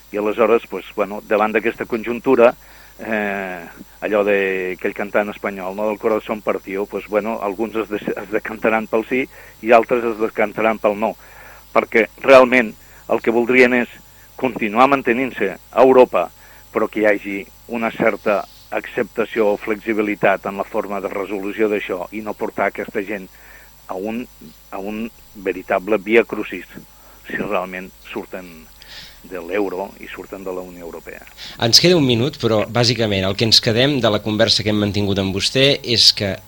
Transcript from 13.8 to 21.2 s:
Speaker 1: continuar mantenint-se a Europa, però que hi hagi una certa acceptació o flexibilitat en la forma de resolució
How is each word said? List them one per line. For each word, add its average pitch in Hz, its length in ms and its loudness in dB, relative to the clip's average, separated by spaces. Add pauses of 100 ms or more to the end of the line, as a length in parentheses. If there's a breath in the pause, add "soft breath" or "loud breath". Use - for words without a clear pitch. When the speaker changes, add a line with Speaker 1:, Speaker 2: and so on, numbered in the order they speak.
Speaker 1:
continuar 117 500 2
mantenint-se 120 680 -2 (140)
a 110 120 2
Europa, 127 480 6 (420 loud breath)
però 107 160 0
que 110 120 -4
hi 107 40 2
hagi 101 400 -2 (220)
una 113 240 -4
certa 104 540 0 (260)
acceptació 110 800 -4
o 101 60 0
flexibilitat 104 880 -2
en 98 120 -6
la 98 60 -4
forma 101 380 -6
de 95 80 -6
resolució 101 600 -4